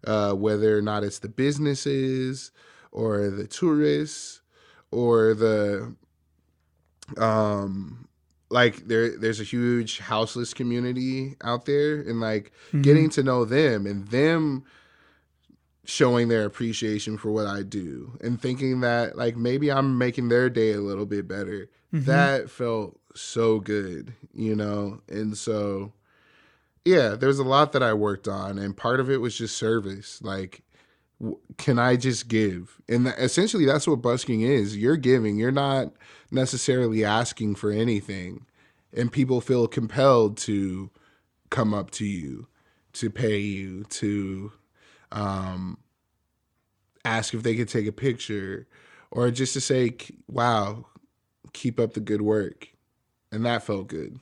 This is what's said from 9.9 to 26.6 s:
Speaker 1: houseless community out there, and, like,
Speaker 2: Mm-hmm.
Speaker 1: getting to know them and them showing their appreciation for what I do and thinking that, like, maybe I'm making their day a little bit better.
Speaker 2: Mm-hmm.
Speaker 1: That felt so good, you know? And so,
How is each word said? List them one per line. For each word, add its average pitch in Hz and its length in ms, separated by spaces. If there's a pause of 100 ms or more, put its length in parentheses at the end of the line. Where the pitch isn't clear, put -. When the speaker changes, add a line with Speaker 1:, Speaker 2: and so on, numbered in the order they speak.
Speaker 1:
houseless 113 560
community 127 880
out 120 240
there, 147 340
and, 117 200
like, 110 320 (160)
Speaker 2:
Mm-hmm. 143 140
Speaker 1:
getting 151 280
to 147 120
know 127 220
them 117 420
and 101 220
them 143 560 (1200)
showing 120 440
their 113 160
appreciation 107 720
for 107 160
what 107 140
I 101 160
do 98 580
and 120 200
thinking 127 400
that, 120 360
like, 117 200
maybe 135 360
I'm 135 240
making 123 320
their 123 220
day 110 220
a 104 80
little 101 260
bit 101 200
better. 98 420 (260)
Speaker 2:
Mm-hmm. 147 100
Speaker 1:
That 139 460
felt 113 480 (160)
so 113 440
good, 101 540 (220)
you 110 200
know? 104 540
And 107 280
so, 104 580 (880)